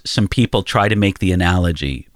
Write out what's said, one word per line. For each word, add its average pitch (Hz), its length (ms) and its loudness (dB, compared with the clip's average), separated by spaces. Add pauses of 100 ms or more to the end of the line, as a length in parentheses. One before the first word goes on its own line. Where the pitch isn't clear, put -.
some - 240 -4
people 110 340 0
try 104 260 0
to 107 80 0
make 101 220 0
the 92 140 2
analogy 87 840 0